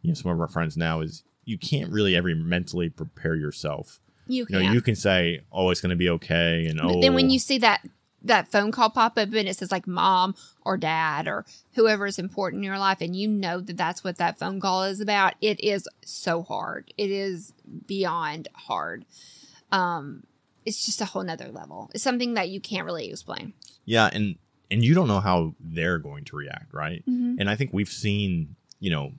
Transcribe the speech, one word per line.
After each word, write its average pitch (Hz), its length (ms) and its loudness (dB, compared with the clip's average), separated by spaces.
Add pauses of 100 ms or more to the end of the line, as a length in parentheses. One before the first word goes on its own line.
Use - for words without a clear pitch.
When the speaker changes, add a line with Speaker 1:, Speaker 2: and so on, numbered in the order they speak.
Speaker 1:
you 170 60 2
know, 165 60 2
some 90 160 -4
of 85 80 0
our 82 100 0
friends 80 280 -2
now, 80 240 0
is 78 220 -6 (240)
you 110 100 -4
can't 143 340 -4
really 101 260 4
ever 87 180 2
mentally 85 560 0
prepare 80 440 -6
yourself. 73 640 -6 (280)
Speaker 2:
You 247 220 -2
Speaker 1:
You - 80 0
know, - 60 4
Speaker 2:
can't. 98 120 4
Speaker 1:
you 120 60 6
can 110 160 0
say, 90 440 2 (120)
"Oh, 92 160 4
it's 90 140 2
gonna 90 140 0
be 87 120 4
okay," 85 580 2
and, 78 140 -2
Speaker 2:
But 87 220 4
then - 100 6
when 269 140 4
Speaker 1:
"Oh." - 20 4
Speaker 2:
you 262 100 2
see 269 200 0
that, 220 280 2 (360)
that 202 280 2
phone 208 220 2
call 226 160 4
pop 226 300 2
up 214 160 0
and 214 120 0
it 196 80 -4
says, - 160 -6
like, 190 160 -2
"Mom 185 480 4 (300)
or 185 140 0
dad 160 500 -2
or - 160 -6 (300)
whoever 214 320 4
is 196 120 -6
important 190 420 -4
in 202 40 -4
your 196 140 -4
life," 196 240 0
and 170 120 -4
you 202 140 -2
know 185 320 -2
that 180 160 -10
that's 175 260 -2
what 180 140 -6
that - 220 0
phone 190 220 -4
call 190 240 0
is 196 180 -2
about, 202 400 2
it 214 180 0
is 196 260 0 (200)
so 170 360 -2
hard. - 540 -8
It 196 140 -2
is 196 420 -6 (340)
beyond 165 680 -4
hard. 87 500 -6 (680)
Um, 170 520 -2 (420)
it's - 220 -4
just 220 160 -2
a - 20 -2
whole 190 180 -6
nother 165 280 -8
level. 87 440 -16
It's 214 80 -4
something 247 300 0
that 190 160 -2
you 196 120 -8
can't 185 260 -6
really 156 240 -8
explain. - 420 -12 (320)
Speaker 1:
Yeah, 113 260 4
and 104 260 -2 (380)
and 113 100 4
you 131 80 8
don't 175 140 6
know 101 140 4
how 87 400 2
they're 82 400 -2
going 71 240 -12
to - 120 -16
react, - 380 -12
right? - 340 -6
Speaker 2:
Mm-hmm. 247 300 0
Speaker 1:
And 101 100 0
I 104 60 2
think 127 180 -4
we've 98 160 0
seen, 98 680 -2 (240)
you 95 100 -2
know 71 280 -4